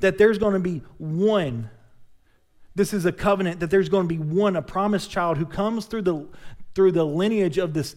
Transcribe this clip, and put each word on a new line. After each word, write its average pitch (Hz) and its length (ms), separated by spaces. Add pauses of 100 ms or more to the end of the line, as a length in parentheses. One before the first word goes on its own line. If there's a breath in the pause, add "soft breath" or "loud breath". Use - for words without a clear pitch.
that 190 180
there's 214 180
gonna 196 220
be 175 240 (160 loud breath)
one. 160 720 (1040)
This 196 180
is 185 140
a 175 60
covenant 190 480
that 165 100
there's 190 180
gonna 185 180
be 165 120
one, 180 380
a 151 60
promised 208 480
child 170 280
who 160 80
comes 214 400
through 226 160
the, 165 240 (480 loud breath)
through 190 180
the 165 140
lineage 185 500
of 180 160
this 151 240